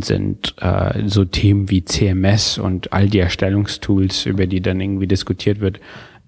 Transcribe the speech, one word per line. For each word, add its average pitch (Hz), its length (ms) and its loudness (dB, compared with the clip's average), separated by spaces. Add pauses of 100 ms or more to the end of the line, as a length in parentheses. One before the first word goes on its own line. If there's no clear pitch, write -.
sind, - 580 -2
äh, 92 460 0
so 101 180 2
Themen 101 460 2
wie 92 160 2
C - 220 0
M 92 160 2
S 101 340 2
und 92 340 -4
all 101 160 2
die 101 120 4
Erstellungstools, 98 1040 0
über 98 220 0
die 92 160 -2
dann 95 180 -2
irgendwie 98 260 -2
diskutiert 98 520 -2
wird, 95 200 -2 (480)